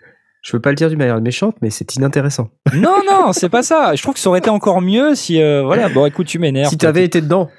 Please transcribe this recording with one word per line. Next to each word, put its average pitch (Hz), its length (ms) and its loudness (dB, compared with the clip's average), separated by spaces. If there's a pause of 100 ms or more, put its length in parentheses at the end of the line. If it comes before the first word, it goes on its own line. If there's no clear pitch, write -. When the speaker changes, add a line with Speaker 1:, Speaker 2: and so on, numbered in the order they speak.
(420)
Speaker 1:
Je - 140 -10
veux 113 60 -4
pas 143 80 0
le 143 60 0
dire 160 120 0
d'une 160 100 -2
manière 120 220 0
méchante, 156 400 -2
mais 113 80 -2
c'est - 280 -8
inintéressant. 135 520 -2 (260)
Speaker 2:
Non, 349 320 2
non, 370 280 2
c'est 175 160 -2
pas 233 120 2
ça. 220 320 2
Je 139 80 -4
trouve 139 120 -4
que - 60 -10
ça 190 100 0
aurait 180 80 2
été 226 100 0
encore 202 320 2
mieux 240 340 2
si, 165 240 -2
euh, 147 240 2
voilà, 185 280 0
bon, 135 160 2
écoute, 147 220 -4
tu 165 100 -6
m'énerves, 143 320 0
Speaker 1:
Si 156 80 -2
Speaker 2:
toi, 165 100 2
Speaker 1:
t'avais 156 120 2
Speaker 2:
tu 180 80 2
Speaker 1:
été 175 120 0
dedans, 165 380 -2